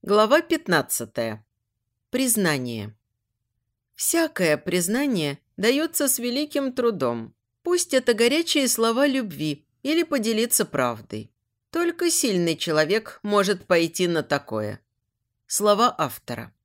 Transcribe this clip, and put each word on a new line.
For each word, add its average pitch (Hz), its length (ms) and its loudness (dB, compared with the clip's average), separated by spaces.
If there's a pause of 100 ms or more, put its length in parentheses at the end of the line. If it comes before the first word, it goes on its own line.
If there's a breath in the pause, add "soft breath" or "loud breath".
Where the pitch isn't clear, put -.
(140)
Глава 220 280 6
пятнадцатая. 120 1040 -2 (600)
Признание. 147 840 -2 (1000)
Всякое 190 640 0
признание 180 840 -2 (160)
даётся 277 540 0
с - 100 -2
великим 269 540 -4
трудом. 135 600 -2 (300)
Пусть 349 300 -2
это 254 200 2
горячие 269 540 2
слова 226 400 2
любви 156 580 -4 (180)
или 320 200 0
поделиться 226 600 0
правдой. 110 680 -4 (380)
Только 339 420 -2
сильный 175 460 0
человек 165 680 0
может 202 420 2
пойти 170 440 2
на 165 120 0
такое. 107 600 -4 (680)
Слова 208 500 2
автора. 120 560 -8 (120)